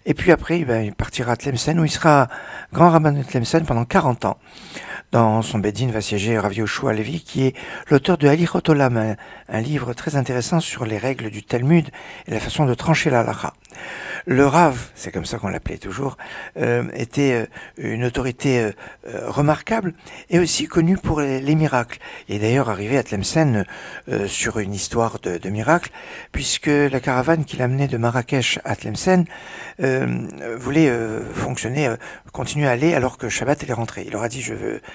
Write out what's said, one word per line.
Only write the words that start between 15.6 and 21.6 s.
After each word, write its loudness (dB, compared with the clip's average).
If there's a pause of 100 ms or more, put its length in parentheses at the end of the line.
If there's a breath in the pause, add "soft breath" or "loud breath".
toujours, -6 (400 loud breath)
euh, 0
était, 2
euh, 0 (320 loud breath)
une -4
autorité, 0
euh, 0 (360 loud breath)
euh, -8
remarquable 0 (360 loud breath)
et 4
aussi 0
connu 2
pour -2
les, -2
les 2
miracles. 0 (280 loud breath)